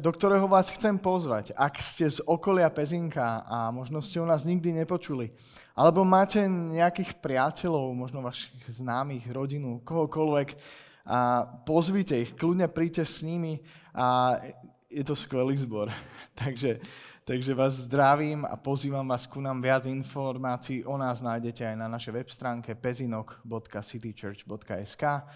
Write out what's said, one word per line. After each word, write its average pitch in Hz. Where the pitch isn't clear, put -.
do 160
ktorého 196
vás 185
chcem 208
pozvať, 175
ak 143
ste -
z -
okolia 170
Pezinka 151
a 113
možno 127
ste 170
o 165
nás 156
nikdy 170
nepočuli, 156
alebo 165
máte 196
nejakých 175
priateľov, 135
možno 127
vašich -
známych, 123
rodinu, 135
kohokoľvek, 156
a 123
pozvite 165
ich, 117
kľudne 175
príďte 165
s -
nimi 160
a 127
je 139
to 147
skvelý 131
zbor. 110
<laughs> -
Takže, 120
takže 127
vás 131
zdravím 143
a -
pozývam 139
vás 127
ku -
nám. 131
Viac 127
informácií 131
o 139
nás 127
nájdete 117
aj 110
na 113
našej 117
web 127
stránke 120
pezinok 120
bodka 110
citychurch 107
bodka 185
es 101
ká 143